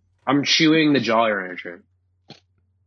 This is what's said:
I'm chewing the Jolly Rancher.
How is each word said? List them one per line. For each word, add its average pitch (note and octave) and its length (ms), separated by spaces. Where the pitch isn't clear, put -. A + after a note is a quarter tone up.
I'm C#3 160
chewing D#3 520
the B2+ 60
Jolly A2+ 300
Rancher. F2+ 520